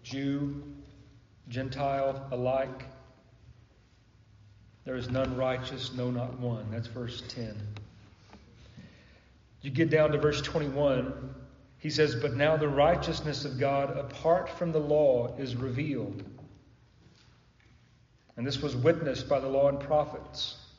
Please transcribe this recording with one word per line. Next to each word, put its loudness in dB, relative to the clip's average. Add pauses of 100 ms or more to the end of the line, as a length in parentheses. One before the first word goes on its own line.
Jew, -4 (840)
Gentile -2
alike. -2 (2000)
"There -8
is -6
none 0
righteous, -4
no, -2
not -4
one." -4
That's -6
verse -8
ten. -8 (2000)
You -8
get 4
down 6
to 2
verse 2
twenty-one, 0 (440)
he -6
says, 4
"But 0
now 4
the 2
righteousness 2
of -4
God 2
apart 0
from -4
the 2
law 4
is -4
revealed." -4 (2250)
And -4
this -4
was -2
witnessed 2
by 4
the -4
law 6
and 2
prophets. -2 (220)